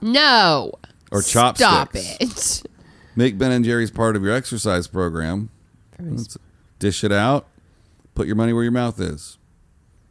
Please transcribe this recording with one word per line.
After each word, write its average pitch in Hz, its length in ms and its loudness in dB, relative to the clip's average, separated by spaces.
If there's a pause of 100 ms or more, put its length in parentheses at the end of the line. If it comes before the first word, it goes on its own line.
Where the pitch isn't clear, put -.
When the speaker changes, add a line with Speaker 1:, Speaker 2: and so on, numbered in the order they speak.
Speaker 1:
No. 220 680 2 (380)
Speaker 2:
Or 101 120 0
Speaker 1:
Stop 120 340 4
Speaker 2:
chopsticks. 170 1040 0
Speaker 1:
it. - 100 -18 (440)
Speaker 2:
Make 113 240 2
Ben 131 120 2
and 120 140 2
Jerry's 117 240 0
part 113 260 0
of 98 80 -2
your 101 100 0
exercise 104 540 -2
program. 87 600 -4 (480)
Speaker 1:
Everybody's 123 280 -8
Speaker 2:
Let's - 120 -18 (400)
dish 101 260 -2
it 101 80 0
out. 117 360 2 (680)
Put - 140 -4
your 104 80 -2
money 113 180 2
where 117 100 0
your 120 80 0
mouth 120 280 -2
is. 80 400 -8 (720)